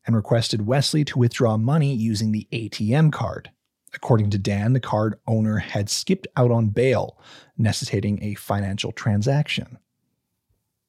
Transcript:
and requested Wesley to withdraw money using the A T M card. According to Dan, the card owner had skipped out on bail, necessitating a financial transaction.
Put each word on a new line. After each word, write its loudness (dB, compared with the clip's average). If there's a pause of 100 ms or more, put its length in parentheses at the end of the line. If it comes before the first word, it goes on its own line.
and 2
requested 0
Wesley 2
to -4
withdraw 2
money 2
using 0
the -4
A -6
T -2
M 6
card. -6 (420)
According 2
to 0
Dan, 0
the 2
card -2
owner 0
had -4
skipped -4
out 4
on 2
bail, 0 (400)
necessitating 0
a -6
financial -4
transaction. -2 (1120)